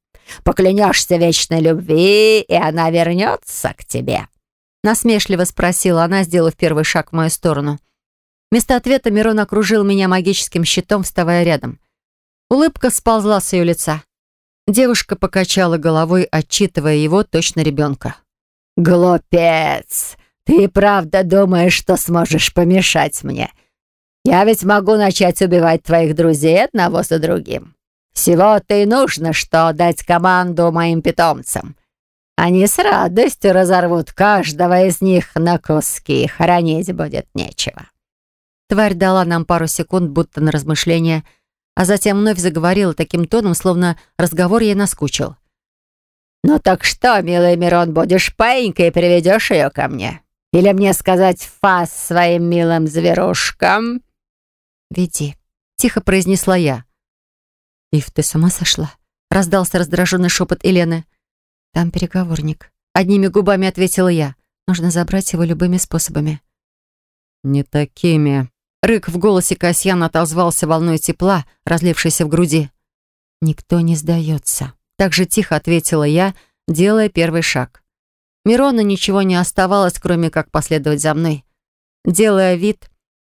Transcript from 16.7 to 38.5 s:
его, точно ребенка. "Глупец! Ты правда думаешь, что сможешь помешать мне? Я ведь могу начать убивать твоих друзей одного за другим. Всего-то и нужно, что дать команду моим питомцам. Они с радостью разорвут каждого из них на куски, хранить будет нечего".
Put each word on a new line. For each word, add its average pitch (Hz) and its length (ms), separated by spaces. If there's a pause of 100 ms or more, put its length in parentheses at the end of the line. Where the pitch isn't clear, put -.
его, 156 280
точно - 380
ребенка. 143 560 (600)
"Глупец! 170 1400 (320)
Ты 277 200
правда 190 560
думаешь, 180 500
что - 240
сможешь 170 560
помешать 175 680
мне? 127 280 (720)
Я 202 220
ведь 220 180
могу 208 320
начать 196 460
убивать 170 400
твоих 165 320
друзей 165 500
одного 180 380
за 165 160
другим. - 560 (400)
Всего-то 202 640
и 202 100
нужно, 165 480
что 165 400
дать 170 300
команду 175 680
моим 165 300
питомцам. 156 760 (640)
Они 180 260
с - 120
радостью 196 720
разорвут 175 600
каждого 180 720
из 180 140
них 185 340
на 170 240
куски, 147 720
хранить 170 640
будет 156 400
нечего". - 540 (800)